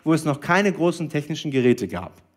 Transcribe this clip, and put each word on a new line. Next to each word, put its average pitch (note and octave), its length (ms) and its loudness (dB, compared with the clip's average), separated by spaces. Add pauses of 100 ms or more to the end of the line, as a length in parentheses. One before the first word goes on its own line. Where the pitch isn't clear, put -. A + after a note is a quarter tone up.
wo D#3+ 100 4
es D#3+ 100 0
noch D3 160 -2
keine F#3+ 320 2
großen E3 380 -2
technischen D3+ 400 -6
Geräte B2 360 2
gab. - 360 -10 (140)